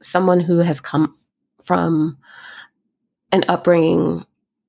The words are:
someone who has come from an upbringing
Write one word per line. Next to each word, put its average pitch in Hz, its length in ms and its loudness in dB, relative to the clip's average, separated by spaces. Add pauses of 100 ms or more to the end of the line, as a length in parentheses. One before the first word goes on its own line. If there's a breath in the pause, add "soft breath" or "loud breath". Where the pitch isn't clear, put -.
someone 180 380 2
who 170 200 0
has 170 220 0
come 156 340 -2 (480)
from 165 540 -2 (1120 loud breath)
an 190 160 0
upbringing 170 800 0 (440)